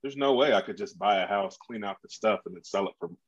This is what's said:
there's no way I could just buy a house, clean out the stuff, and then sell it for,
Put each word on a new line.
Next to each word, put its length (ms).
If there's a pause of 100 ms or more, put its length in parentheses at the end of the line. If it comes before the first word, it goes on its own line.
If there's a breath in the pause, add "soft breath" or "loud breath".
there's 120
no 200
way 180
I 80
could 160
just 220
buy 180
a 100
house, 300
clean 260
out 200
the 60
stuff, 360
and 100
then 80
sell 240
it 120
for, 100 (180)